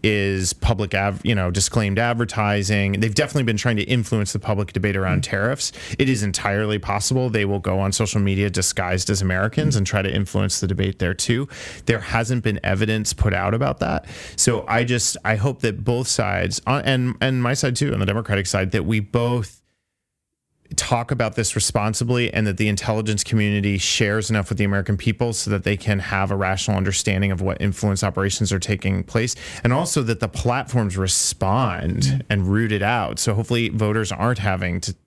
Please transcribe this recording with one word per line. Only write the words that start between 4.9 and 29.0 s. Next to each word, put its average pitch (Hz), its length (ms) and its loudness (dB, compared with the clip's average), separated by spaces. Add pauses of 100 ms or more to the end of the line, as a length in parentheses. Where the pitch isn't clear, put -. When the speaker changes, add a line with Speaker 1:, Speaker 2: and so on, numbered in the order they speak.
Speaker 1:
around 92 280 2
Speaker 2:
Mm. - 60 -
Speaker 1:
tariffs. 107 440 -2 (260)
It 139 80 4
is 120 160 2
entirely 104 560 0
possible 123 500 0
they 107 140 2
will 98 160 0
go 92 220 0
on 98 100 2
social 104 300 0
media 98 280 2
disguised 92 600 -2
as 95 120 2
Americans 107 540 2
and 101 100 2
try 101 160 0
to 95 80 0
influence 98 520 0
the 98 60 -2
debate 95 320 -2
there 90 140 0
too. 123 360 -2 (360)
There 117 140 2
hasn't 117 460 -2
been 107 180 0
evidence 107 480 0
put - 220 2
out 92 200 0
about 131 280 -2
that. - 240 -2 (320)
So 117 320 2
I 120 160 2
just, 120 400 -2
I 110 100 2
hope 123 280 0
that 101 200 -2
both 120 240 0
sides, 95 580 -2
on, 135 200 0
and, 127 340 0
and 131 240 2
my 123 100 2
side 135 220 0
too, 143 180 0
on 104 60 0
the 98 60 2
Democratic 101 420 0
side, 95 240 0
that 95 140 0
we 107 160 2
both 120 560 -2 (1160)
talk 117 340 0
about 120 260 0
this 110 200 -2
responsibly 117 760 0
and 110 140 2
that 98 120 0
the 107 100 2
intelligence 107 560 0
community 104 560 2
shares 107 500 0
enough 104 200 0
with 104 100 -2
the 104 40 4
American 98 340 2
people 117 360 0
so - 160 -4
that 101 140 0
they 101 120 0
can 101 220 0
have 98 320 0
a 98 60 0
rational 95 420 0
understanding 98 540 2
of 90 100 -2
what 92 180 -2
influence 98 440 0
operations 98 500 0
are 95 60 0
taking 95 440 -2